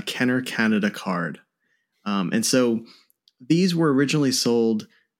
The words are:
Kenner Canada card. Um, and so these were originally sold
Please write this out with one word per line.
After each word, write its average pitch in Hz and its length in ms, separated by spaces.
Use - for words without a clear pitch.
Kenner 127 360
Canada 110 480
card. 87 520
Um, 98 260
and 110 140
so 120 400
these 175 300
were 165 180
originally 139 380
sold 117 560